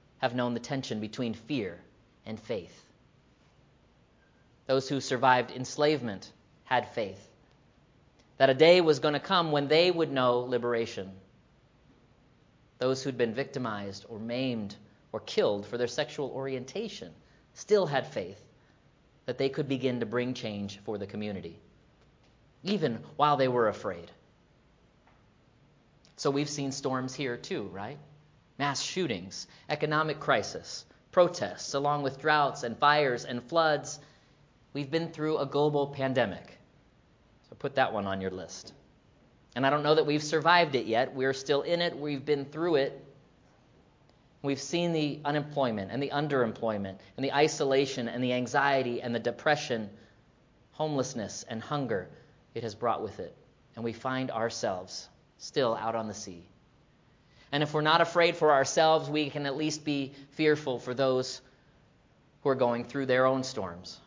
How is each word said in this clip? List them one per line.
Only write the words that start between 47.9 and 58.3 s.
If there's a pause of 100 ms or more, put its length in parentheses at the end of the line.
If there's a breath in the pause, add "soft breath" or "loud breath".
and
the
anxiety
and
the
depression, (800 loud breath)
homelessness
and
hunger (460 loud breath)
it
has
brought
with
it. (400)
And
we
find
ourselves (300)
still
out
on
the
sea. (1040 soft breath)
And
if
we're
not
afraid